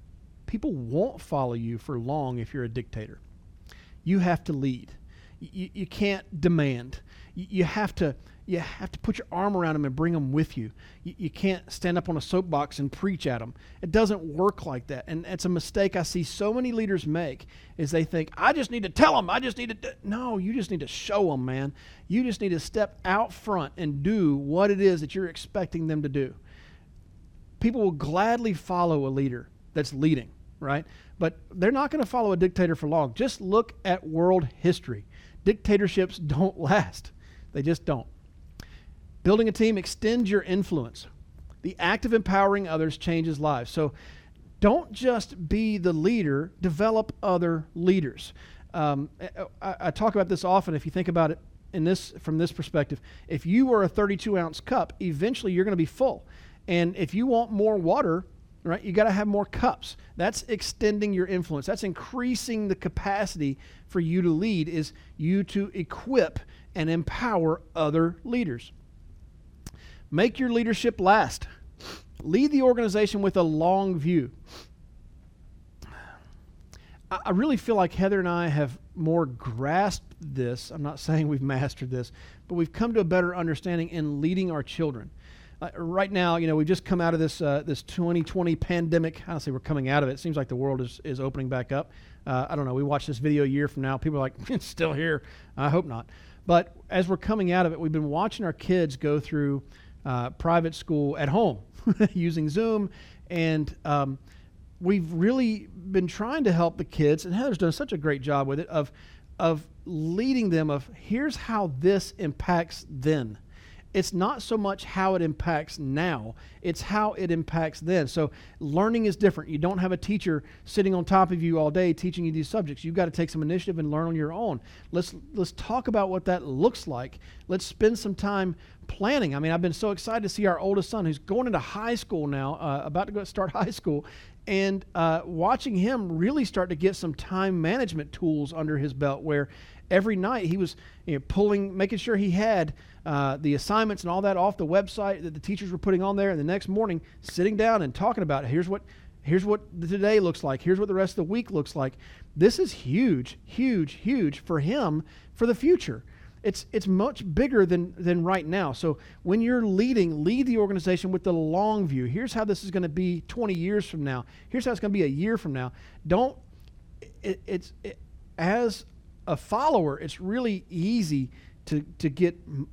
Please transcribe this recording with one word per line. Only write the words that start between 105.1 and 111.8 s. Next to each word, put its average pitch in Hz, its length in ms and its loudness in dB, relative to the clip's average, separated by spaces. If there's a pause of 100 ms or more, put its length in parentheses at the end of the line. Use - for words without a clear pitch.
really 220 540 2 (240)
been 185 160 2
trying 247 380 -2
to 196 80 6
help 165 260 2
the 180 60 -4
kids, 156 400 2
and 180 100 -4
Heather's 233 240 0
done 165 140 2
such 277 200 -4
a 180 60 -2
great 143 240 -2
job 139 240 0
with 139 140 -2
it, 170 80 -8
of, 151 240 -2 (480)
of 165 260 2 (200)
leading 190 640 0
them 156 200 2
of, 139 240 -4
"Here's 254 400 -2
how 208 460 -2